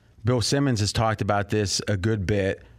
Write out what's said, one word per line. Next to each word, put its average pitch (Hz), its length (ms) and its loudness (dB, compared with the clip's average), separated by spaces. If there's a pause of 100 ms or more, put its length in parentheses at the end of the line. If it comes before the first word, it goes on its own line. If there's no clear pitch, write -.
(260)
Bill 120 160 2
Simmons 135 400 0
has 104 100 0
talked 110 300 0
about 101 280 0
this 104 380 0
a 104 80 0
good 101 300 -2
bit, 98 360 0 (180)